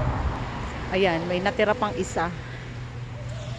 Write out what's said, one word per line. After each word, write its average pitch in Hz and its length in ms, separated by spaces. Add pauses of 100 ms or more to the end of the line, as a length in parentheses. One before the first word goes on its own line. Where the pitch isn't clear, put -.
(920)
Ayan, 185 400
may 180 80
natira 202 400
pang 208 160
isa. 180 400 (1200)